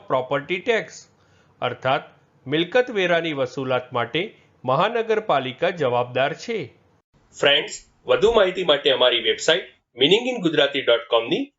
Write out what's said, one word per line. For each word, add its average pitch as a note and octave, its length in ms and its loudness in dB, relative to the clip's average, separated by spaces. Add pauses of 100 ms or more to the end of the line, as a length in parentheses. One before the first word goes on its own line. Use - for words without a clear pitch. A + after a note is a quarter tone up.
(120)
property C#3+ 460 -2 (100)
tax. G#3+ 160 0 (760)
અર્થાત C3 420 -2 (440)
મિલકત E3+ 440 0
વેરાની E3+ 420 0
વસૂલાત B2+ 600 -4
માટે B2 440 -4 (280)
મહાનગરપાલિકા F3 1040 0
જવાબદાર B2+ 640 -2
છે. E3+ 400 -10 (680)
ફ્રેન્ડ્સ, C#3+ 320 2 (340)
વધુ C3 260 4
માહિતી F3+ 320 2
માટે C#3+ 260 2
અમારી B2 300 2
વેબસાઇટ A2 440 0 (320)
meaning G#3+ 400 2
in F#3 100 -6
gujarati C#3+ 320 0
dot B2 320 0
com A#2 180 2
ની A#3 300 -4